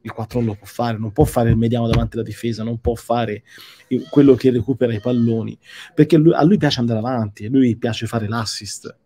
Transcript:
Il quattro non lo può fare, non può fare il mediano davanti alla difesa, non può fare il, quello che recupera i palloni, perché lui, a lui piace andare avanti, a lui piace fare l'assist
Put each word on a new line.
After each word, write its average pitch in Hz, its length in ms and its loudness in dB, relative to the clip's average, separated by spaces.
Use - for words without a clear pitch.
Il 110 100 -14
quattro 113 280 -6
non 117 80 0
lo 101 80 -4
può - 100 -20
fare, 117 320 -4
non 110 140 -8
può 151 120 4
fare 117 240 2
il 113 80 4
mediano 117 320 0
davanti 113 280 0
alla 117 100 0
difesa, 110 360 -6
non 117 160 -6
può 120 160 -2
fare 110 480 -2
il, 123 220 -2
quello 139 240 6
che 127 160 2
recupera 120 420 0
i 104 80 -4
palloni, 117 560 -2
perché 151 240 4
lui, 160 160 6
a - 80 2
lui 180 160 4
piace 143 220 -2
andare 117 180 -2
avanti, 110 480 -6
a - 20 -8
lui 127 280 2
piace 117 300 -6
fare 107 220 -6
l'assist 110 680 -10